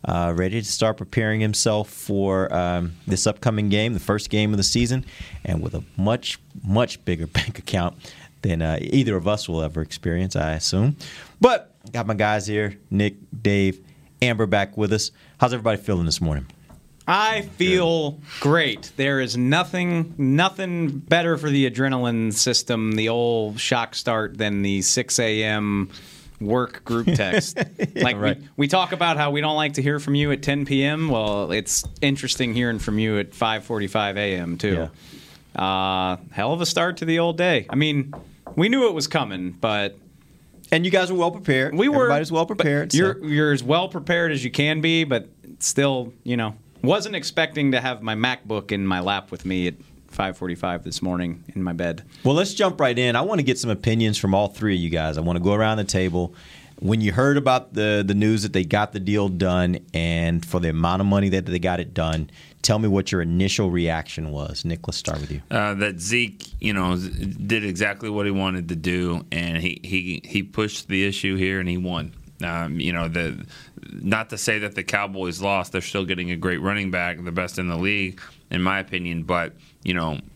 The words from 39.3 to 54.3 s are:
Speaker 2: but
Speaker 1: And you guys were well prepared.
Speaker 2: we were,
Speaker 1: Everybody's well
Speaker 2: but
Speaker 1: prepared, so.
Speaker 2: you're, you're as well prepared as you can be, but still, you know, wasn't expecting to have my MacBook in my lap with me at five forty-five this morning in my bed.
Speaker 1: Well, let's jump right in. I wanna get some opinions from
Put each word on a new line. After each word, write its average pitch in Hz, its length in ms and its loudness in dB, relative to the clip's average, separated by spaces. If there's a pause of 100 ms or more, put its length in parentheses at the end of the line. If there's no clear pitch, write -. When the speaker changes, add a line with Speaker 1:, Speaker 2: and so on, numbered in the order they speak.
Speaker 2:
but 101 480 -2 (720)
Speaker 1:
And 170 140 4
you 185 80 2
guys 185 180 4
were 185 80 0
well 170 140 2
prepared. 135 420 0
Speaker 2:
we 214 140 4
were, 285 160 4
Speaker 1:
Everybody's 151 260 2
well 165 140 2
Speaker 2:
but 135 140 -6
Speaker 1:
prepared, 147 340 2
so. 143 60 4
Speaker 2:
you're, 190 260 2
you're 151 280 4
as 123 120 2
well 170 240 2
prepared 170 420 0
as 131 140 -2
you 120 80 -4
can 151 280 2
be, 165 220 2
but 131 260 0 (300)
still, 131 540 0 (100)
you 120 140 -2
know, 110 180 -2 (280)
wasn't 196 320 2
expecting 156 560 0
to 127 100 2
have 123 220 -6
my 110 140 -2
MacBook 110 560 -2
in 98 120 0
my 92 140 2
lap 95 320 -2
with 90 160 -10
me 92 220 0
at 82 60 -4 (340)
five 95 280 -4
forty-five 87 460 -6
this - 180 -8
morning 87 440 -4 (100)
in 95 80 -4
my 87 100 -2
bed. 85 300 -4 (220)
Speaker 1:
Well, 135 100 4
let's 180 200 0
jump 190 260 0
right 123 180 2
in. 123 160 2
I 120 60 2
wanna 180 240 0
get 123 120 2
some 117 140 -2
opinions 113 480 2
from 98 160 2